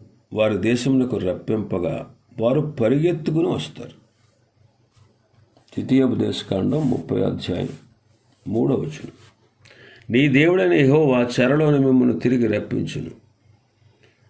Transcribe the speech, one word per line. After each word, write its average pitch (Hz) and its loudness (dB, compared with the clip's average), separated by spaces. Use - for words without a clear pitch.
వారి 107 2
దేశమునకు 120 0
రప్పింపగా 92 -4
వారు 123 2
పరిగెత్తుకుని 151 0
వస్తారు. - -8
ద్వితీయోపదేశకాండం 107 -2
ముప్పై 104 -4
అధ్యాయం 95 -4
మూడవ 123 0
వచనం, - -8
"నీ 131 4
దేవుడైన 170 4
యెహోవా 139 4
చెరలోని 139 2
మిమ్మల్ని 127 4
తిరిగి 120 2
రప్పించును. 104 -4